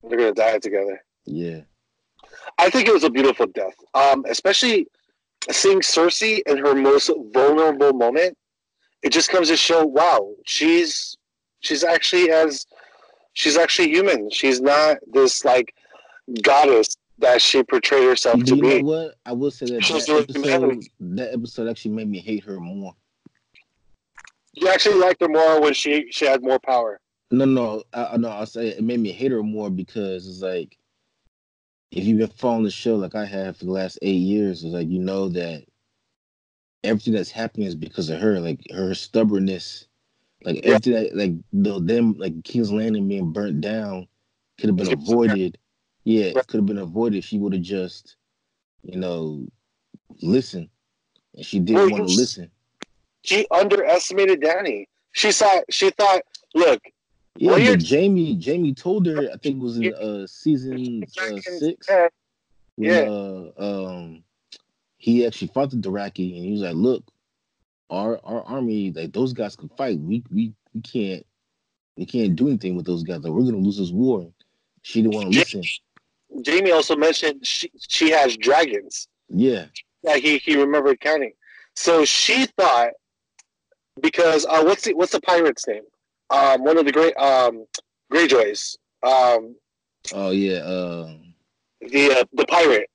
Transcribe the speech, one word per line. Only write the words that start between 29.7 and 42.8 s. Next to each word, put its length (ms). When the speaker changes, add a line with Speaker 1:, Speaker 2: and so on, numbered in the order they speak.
Speaker 2:
because 580
it's 140
like, 360
if 140
you've 140
been 100
following 360
the 60
show 260
like 180
I 100
have 320
for 100
the 60
last 300
eight 180
years, 440
it's 100
like, 140
you 120
know 300
that 340
everything 320
that's 160
happening 360
is 80
because 360
of 100
her. 200
Like, 200
her 220
stubbornness, 920
like, 140
Speaker 1:
Yeah. 60
Speaker 2:
everything 200
that, 220
like, 160
the, 280
them, 380
like, 260
King's 280
Landing 360